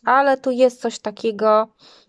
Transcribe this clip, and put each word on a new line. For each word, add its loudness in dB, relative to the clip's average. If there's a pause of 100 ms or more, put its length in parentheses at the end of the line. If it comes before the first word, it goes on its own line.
ale 2
tu -4
jest 0
coś -6
takiego -2 (420)